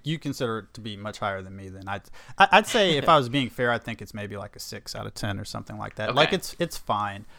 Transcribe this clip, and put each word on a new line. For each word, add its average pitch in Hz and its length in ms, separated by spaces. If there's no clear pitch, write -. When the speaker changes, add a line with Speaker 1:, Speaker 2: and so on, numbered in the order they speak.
Speaker 1:
you 156 120
consider 123 420
it 98 160
to 110 60
be 107 140
much 101 240
higher 98 220
than 95 140
me 98 120
then. 95 220
I'd, 101 140
I, 196 160
I'd 214 120
say 185 320
if 135 120
I 160 80
was 127 100
being 127 220
fair, 123 200
I 117 80
think 113 240
it's 107 120
maybe, 104 240
like, 101 180
a - 40
six - 360
out 107 100
of 104 80
ten 101 260
or 104 60
something 107 320
like 107 180
that. 110 200
Like, 151 140
Speaker 2:
Okay. 190 80
Speaker 1:
it's, - 200
it's 170 200
fine. 104 480